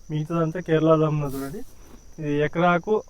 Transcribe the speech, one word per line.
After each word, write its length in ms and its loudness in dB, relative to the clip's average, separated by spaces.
మిగతాదంతా 560 -2
కేరళ 300 4
అల్లం 220 2
ఉన్నది 180 -4
చూడండి. 240 -8
ఇది 140 -4
ఎకరాకు 480 2